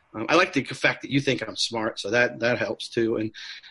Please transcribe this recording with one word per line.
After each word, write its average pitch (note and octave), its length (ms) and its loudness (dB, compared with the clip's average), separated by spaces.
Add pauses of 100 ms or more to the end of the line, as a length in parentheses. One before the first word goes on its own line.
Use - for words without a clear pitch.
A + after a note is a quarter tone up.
(160)
Um, G#2+ 140 -6
I D3+ 60 6
like F#3 180 4
the B2+ 100 0
fact - 380 0
that - 80 -12
you C3+ 100 2
think C3 220 0
I'm G#2 140 -8
smart, A2+ 440 -2
so G2+ 120 -4
that, A#2+ 300 2
that A#2 180 2
helps - 280 -4
too. A#2 280 0
And, A2 160 -2 (400)